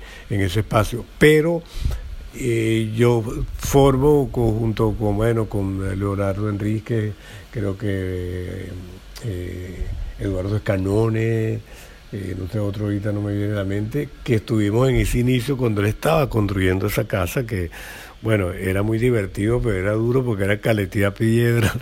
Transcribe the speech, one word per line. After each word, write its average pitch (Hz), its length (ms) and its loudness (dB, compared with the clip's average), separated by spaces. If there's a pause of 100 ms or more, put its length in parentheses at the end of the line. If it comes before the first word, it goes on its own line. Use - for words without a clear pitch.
(300)
en 104 100 0
ese 98 200 2
espacio. 107 440 0 (140)
Pero, 156 440 6 (720)
eh, 113 640 0
yo 120 260 4 (340)
formo 139 760 4
conjunto 113 680 0
con, 104 180 0
bueno, 113 320 2
con 98 480 -2
Leonardo 101 520 -2
Enrique, 107 640 -2 (400)
creo 101 260 -4
que, 92 920 -4 (560)
eh, 90 600 -8 (320)
Eduardo 98 380 -2
Escanone, 110 1040 0 (520)
eh, 95 240 -6
no 92 120 -6
sé, 107 100 -4
otro 104 280 -2
ahorita 101 260 -2
no 104 100 -2
me 101 100 -2
viene 101 200 -2
a 104 40 -2
la 101 80 -2
mente, 107 440 -2 (160)
que 120 120 2
estuvimos 107 520 2
en 127 80 4
ese 113 240 2
inicio 127 360 2
cuando 113 240 0
él 101 60 2
estaba 143 420 2
construyendo 98 600 2
esa - 180 -2
casa, 104 400 -2
que, 92 240 -4 (500)
bueno, 104 300 2
era 95 320 0
muy 110 160 0
divertido, 110 640 2
pero 110 160 0
era 95 140 0
duro 120 320 2
porque 104 200 0
era 104 160 2
caletía 101 540 2
piedra 117 680 2